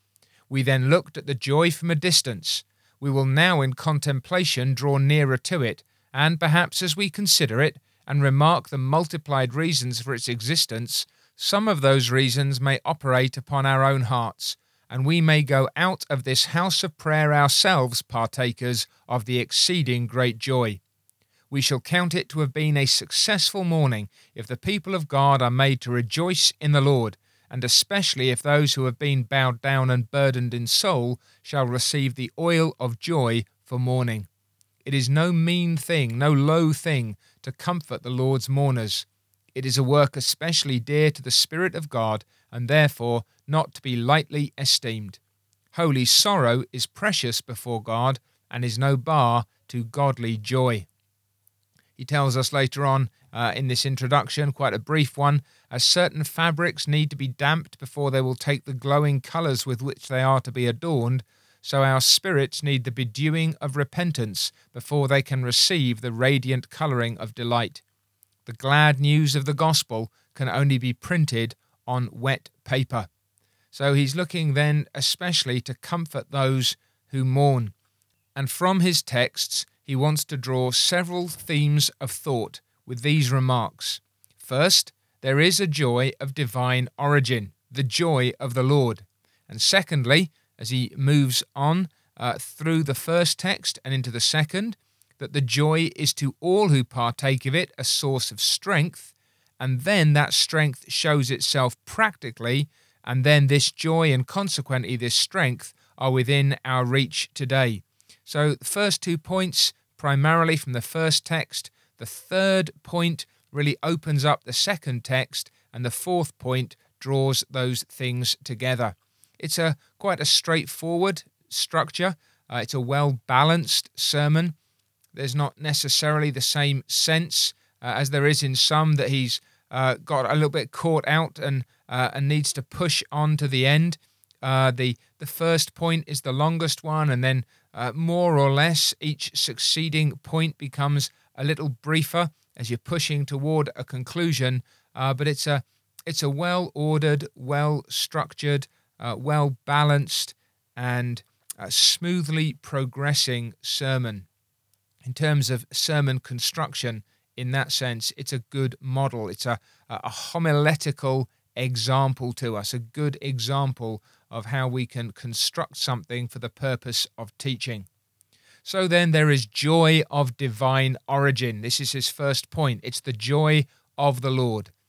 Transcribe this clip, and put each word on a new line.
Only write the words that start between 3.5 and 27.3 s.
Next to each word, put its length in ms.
in 120
contemplation 1000
draw 240
nearer 400
to 240
it, 220
and 280
perhaps 420
as 160
we 140
consider 500
it, 160
and 140
remark 480
the 80
multiplied 760
reasons 480
for 120
its 140
existence, 800
some 320
of 140
those 300
reasons 500
may 240
operate 520
upon 280
our 180
own 200
hearts, 540
and 160
we 140
may 220
go 340
out 340
of 140
this 220
house 380
of 140
prayer 360
ourselves 680
partakers 840
of 180
the 140
exceeding 680
great 300
joy. 420
We 120
shall 180
count 340
it 160
to 100
have 140
been 240
a 80
successful 800
morning 460
if 140
the 100
people 380
of 120
God 340
are 100
made 300
to 100
rejoice 720
in 100
the 100
Lord, 360